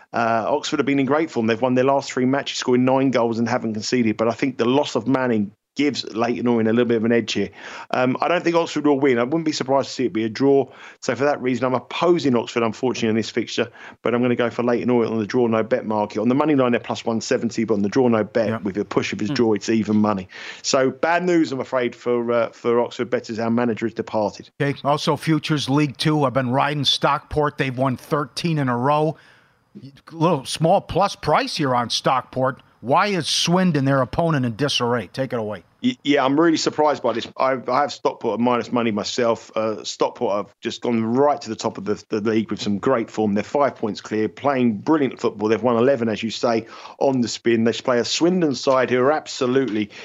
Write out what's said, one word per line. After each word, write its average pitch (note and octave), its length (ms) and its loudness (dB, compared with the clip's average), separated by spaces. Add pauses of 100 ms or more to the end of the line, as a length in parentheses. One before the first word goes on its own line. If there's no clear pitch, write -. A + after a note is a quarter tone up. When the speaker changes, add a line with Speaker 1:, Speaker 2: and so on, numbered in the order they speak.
(140)
Speaker 1:
Uh, A2+ 320 0
Oxford C#3+ 320 -2
have C#3 60 2
been C#3 140 2
in C3+ 80 2
great D#3 240 0
form. A#2 160 -2
They've A2+ 160 2
won B2+ 120 2
their B2+ 100 4
last C#3 280 0
three B2+ 140 0
matches, C3+ 320 -2
scoring B2+ 260 2
nine C3 280 2
goals A#2 260 0
and A#2 100 0
haven't A2+ 240 -2
conceded. G#2+ 460 0
But A2+ 100 2
I A#2 40 0
think C3+ 260 -4
the A#2 80 2
loss C#3 280 0
of A2+ 120 -2
Manning A#2+ 460 0 (220)
gives C#3 300 -2 (100)
Leyton A#2 320 0
Orient A2+ 220 2
a A2 60 2
little A#2+ 100 4
bit A#2 140 0
of A2 80 0
an A#2 60 4
edge A#2 200 0
here. G2 160 -2 (440)
Um, B2+ 280 0
I C#3+ 80 0
don't E3+ 160 0
think E3+ 100 0
Oxford D#3+ 320 0
will C#3+ 140 4
win. C3 180 4
I A#2 40 2
wouldn't D#3 240 -2
be D#3 60 0
surprised C3 360 0
to - 60 -12
see C3 100 -2
it G2+ 80 -2
be A2 120 -2
a A2+ 40 -2
draw. C3+ 420 2 (300)
So B2 160 -4
for B2+ 80 -2
that D3 160 0
reason, B2 240 -2
I'm B2+ 80 0
opposing C#3 640 2
Oxford, A#2 260 -2
unfortunately, A2+ 460 -2
in A2 80 2
this A2 140 -2
fixture. A2+ 400 -4 (320)
But A#2 120 0
I'm A#2+ 60 0
gonna A#2+ 160 2
go A#2+ 140 0
for A#2+ 120 -6
Leyton A#2+ 280 0
Orient A#2 240 2
on A2+ 40 0
the G#2+ 80 0
draw A#2+ 200 2
no A2+ 160 2
bet A2 240 -2
market. G#2+ 340 -2
On A2+ 80 2
the B2 60 4
money D3+ 220 2
line, B2+ 160 4
they're A2+ 80 0
plus - 260 -8
one A2+ 160 -2
seventy, A#2 420 -2
but A2 80 0
on G2+ 80 0
the G2+ 80 0
draw B2 200 2
no A2+ 140 2
bet, G#2+ 260 0
Speaker 2:
Yeah. A2 100 -2
Speaker 1:
with G2 180 -6
a G2+ 80 -2
push A#2 300 -2
of G2+ 60 -8
his G#2+ 100 -2
Speaker 3:
Hmm. C#3+ 40 -4
Speaker 1:
draw, A2+ 200 2
it's G2+ 160 -4
even G#2+ 260 2
money. G#2 320 0 (320)
So C3 300 2
bad E3 340 0
news, E3 280 2
I'm C3 80 -6
afraid, B2 360 -2
for, A#2+ 340 -2
uh, A#2 200 2
for A#2+ 320 0
Oxford A#2 260 -4
bettors. A#2 300 -4
Our A2+ 120 -2
manager A#2 360 0
has G#2+ 80 -4
departed. - 560 -4 (100)
Speaker 2:
Okay. C#3 240 -2
Also, D3 320 0
futures D3+ 540 -2
League D3 260 2
Two. D3+ 280 2
I've B2 100 0
been B2+ 160 0
riding C#3 340 0
Stockport. D3 720 0
They've C3+ 220 -2
won C3 180 0
thirteen D3+ 640 -2
in C3+ 100 0
a B2 80 0
row. D3+ 400 0 (920)
Little D#3 340 0
small E3 380 0
plus F#3 340 0
price G#3+ 400 0
here C3+ 180 0
on A#2 140 0
Stockport. C3 760 -2 (200)
Why D3+ 240 2
is F3+ 200 -2
Swindon E3+ 600 2
their C#3 160 4
opponent D#3 420 0
in A#2 100 -2
disarray? A#2+ 520 -2
Take - 260 -8
it B2 60 -4
away. G#2 260 -8 (180)
Speaker 1:
Y-, B2 200 0
yeah, C#3+ 240 4
I'm C#3 120 2
really D#3+ 200 4
surprised D3 440 0
by A2+ 120 0
this. A2 120 -6 (120)
I've, C3 320 -2
I B2+ 100 2
have C#3 100 0
Stockport A#2+ 480 -4
at - 20 -2
minus A#2+ 300 0
money A#2 200 0
myself. A2 640 -2
Uh, A2 260 -2
Stockport - 520 -4
have G2+ 260 -6
just - 220 -8
gone A#2 200 0
right C3+ 380 2
to - 80 -12
the A2 80 -6
top - 220 -6
of G2 80 -10
the, G#2 240 -4
the G#2+ 100 -2
league A2 300 0
with G2+ 100 -6
some G2+ 160 -2
great A#2 340 -2
form. G#2+ 220 -2
They're G2+ 120 -2
five C#3+ 320 0
points G#2 260 -6
clear, G#2+ 260 -2
playing B2+ 480 0
brilliant C#3 420 0
football. G#2+ 300 -2
They've G#2+ 140 2
won A#2+ 140 2
eleven, A#2 340 2
as G#2 120 -4
you A2+ 80 -4
say, A2+ 360 -2 (320)
on C3+ 240 2
the A2 60 -2
spin. A#2 360 0
They A#2 80 2
play A#2+ 260 -2
a A2+ 60 0
Swindon E3 500 0
side C3 360 2
who B2 100 2
are C3+ 120 4
absolutely B2 760 -2 (160)